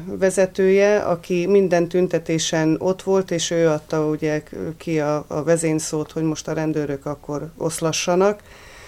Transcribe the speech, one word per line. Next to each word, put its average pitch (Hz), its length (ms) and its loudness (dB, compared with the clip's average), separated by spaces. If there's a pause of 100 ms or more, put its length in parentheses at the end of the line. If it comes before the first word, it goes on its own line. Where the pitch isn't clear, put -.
vezetője, 190 920 2
aki 175 480 -2
minden 180 420 4
tüntetésen 165 920 0
ott 185 240 -2
volt, 190 280 0
és 165 200 -2
ő 165 180 4
adta 156 380 -2
ugye 151 360 -2 (340)
ki 160 240 -2
a, 147 280 -2
a 151 140 -4
vezényszót, 156 720 0
hogy 160 100 -4
most 156 260 -4
a 160 40 -4
rendőrök 151 540 -4
akkor 147 500 -8
oszlassanak. 180 840 0 (460)